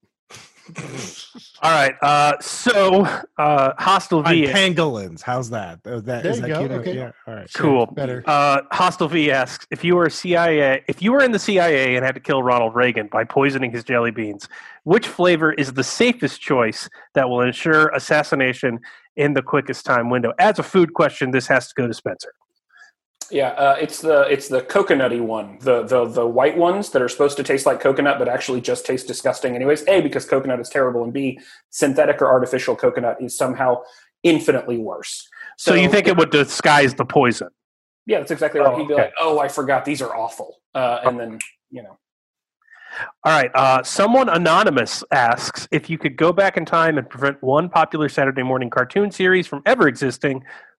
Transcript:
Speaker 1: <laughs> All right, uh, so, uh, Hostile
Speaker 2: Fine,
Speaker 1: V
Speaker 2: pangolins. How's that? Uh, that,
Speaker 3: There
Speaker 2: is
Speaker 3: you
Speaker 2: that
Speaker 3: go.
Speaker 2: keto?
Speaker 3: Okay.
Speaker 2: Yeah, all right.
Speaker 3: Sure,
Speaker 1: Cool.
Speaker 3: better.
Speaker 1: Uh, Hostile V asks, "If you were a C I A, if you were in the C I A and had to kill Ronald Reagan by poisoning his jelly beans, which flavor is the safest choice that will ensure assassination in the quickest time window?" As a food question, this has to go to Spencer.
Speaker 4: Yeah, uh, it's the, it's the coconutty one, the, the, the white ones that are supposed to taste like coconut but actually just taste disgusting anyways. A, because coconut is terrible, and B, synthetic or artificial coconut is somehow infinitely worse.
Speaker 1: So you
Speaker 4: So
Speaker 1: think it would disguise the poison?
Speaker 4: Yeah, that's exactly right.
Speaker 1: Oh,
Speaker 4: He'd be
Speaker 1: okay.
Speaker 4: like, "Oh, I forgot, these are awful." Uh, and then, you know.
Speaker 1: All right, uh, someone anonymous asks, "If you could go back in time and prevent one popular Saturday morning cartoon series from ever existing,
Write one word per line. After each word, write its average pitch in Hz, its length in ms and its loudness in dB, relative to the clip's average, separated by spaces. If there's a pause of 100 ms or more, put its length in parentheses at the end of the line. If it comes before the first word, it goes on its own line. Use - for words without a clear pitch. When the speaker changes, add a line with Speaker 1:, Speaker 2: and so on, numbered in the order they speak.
(760)
Speaker 1:
<laughs> - 40 -20 (840)
All 156 80 2
right, 139 300 2
uh, 147 380 2
so, 196 640 2 (340)
uh, 147 400 2
Hostile 180 460 2
Speaker 2:
Fine, 165 100 2 (120)
Speaker 1:
V - 20 2
Speaker 2:
pangolins. 147 760 -2
How's 123 280 -6
that? 92 360 -10
Uh, 120 160 -8
that, 120 220 -8
Speaker 3:
There 185 80 -2
Speaker 2:
is 233 60 -4
Speaker 3:
you 233 60 -8
Speaker 2:
that - 40 -8
Speaker 3:
go. 156 140 -4
Speaker 2:
keto? 135 180 -6
Speaker 3:
Okay. 117 160 -8
Speaker 2:
Yeah, 127 160 -10 (160)
all 113 80 -14
right. 101 140 -16
Speaker 3:
Sure, 131 360 2
Speaker 1:
Cool. - 80 -6
Speaker 3:
better. 127 320 -6
Speaker 1:
Uh, 143 360 2 (100)
Hostile 180 380 0
V 151 220 0
asks, 131 380 -4
"If - 140 -10
you 175 120 4
were 175 100 4
a 156 60 0
C 175 260 -2
I 170 120 2
A, 139 380 2
if - 140 -6
you 202 100 0
were 277 120 4
in 254 100 2
the 202 60 0
C 196 200 0
I 170 80 4
A 131 300 2
and 127 80 -2
had 131 100 -2
to 135 60 -18
kill 135 200 -2
Ronald 123 340 0
Reagan 117 360 0
by 113 140 0
poisoning 135 460 0
his 117 120 -8
jelly 117 280 0
beans, 104 360 -8 (360)
which 202 240 2
flavor 165 460 2
is 131 200 -4
the 131 100 -2
safest 240 580 -2
choice 117 480 -2 (260)
that 131 140 2
will 123 120 0
ensure 156 480 2
assassination 135 880 -2 (380)
in 147 160 2
the 135 80 0
quickest 131 440 -4
time 120 240 0
window?" 120 300 0
As 208 180 4
a 160 60 -2
food 175 300 2
question, 143 380 0
this 127 160 -2
has 131 200 2
to - 80 -20
go 127 120 -2
to 113 60 -6
Spencer. - 400 -10 (960)
Speaker 4:
Yeah, 139 220 0
uh, 139 280 2
it's 151 220 -6
the, 151 220 4
it's 139 260 -2
the 131 100 0
coconutty 131 640 0
one, 107 400 -8
the, 123 220 2
the, 120 200 2
the 117 240 0
white 131 300 2
ones 180 320 0
that 135 120 0
are 123 60 0
supposed 147 300 0
to 143 60 -4
taste 139 220 -2
like 131 140 2
coconut 139 400 2
but 165 80 -2
actually 127 320 -4
just 123 260 -4
taste 127 220 -6
disgusting 123 480 -4
anyways. 143 320 0
A, 190 140 4
because 151 240 -4
coconut 135 340 -2
is 117 80 -10
terrible, 127 380 -2
and 120 80 -6
B, 135 260 -4 (300)
synthetic 143 520 2
or 135 60 4
artificial 127 480 2
coconut 120 460 -2
is 123 160 -10
somehow 127 460 0 (400)
infinitely 135 560 2
worse. - 500 -12 (260)
Speaker 1:
So - 200 2
you 185 120 4
Speaker 4:
So - 60 -2
Speaker 1:
think 196 160 4
it 180 80 -2
would 160 120 4
disguise 143 640 2
the 131 100 -4
poison? 127 420 0 (580)
Speaker 4:
Yeah, 214 120 0
that's 143 140 -6
exactly 151 280 -2
right. 139 140 4
Speaker 1:
Oh, - 40 -4
Speaker 4:
He'd 151 120 -4
be 147 60 0
Speaker 1:
okay. 139 80 4
Speaker 4:
like, - 140 -4
"Oh, 160 220 0
I 139 80 0
forgot, 135 380 -2
these 139 160 -4
are 117 120 -6
awful." - 440 -8 (180)
Uh, 123 300 -2
and 127 120 0
then, 113 220 -10 (300)
you 123 140 -18
know. 95 140 -20 (1300)
Speaker 1:
All 151 80 2
right, 135 240 2
uh, 131 280 4
someone 240 440 2
anonymous 170 840 2
asks, - 600 0
"If 160 180 -4
you 165 80 -4
could 139 200 -6
go 165 160 2
back 190 240 0
in 165 80 -4
time 165 320 0
and 131 120 -4
prevent 139 320 -4
one 147 280 0
popular 160 400 0
Saturday 135 340 -2
morning 127 260 -4
cartoon 196 400 0
series 185 380 0
from 139 180 -10
ever 220 220 4
existing, 131 560 -2 (360)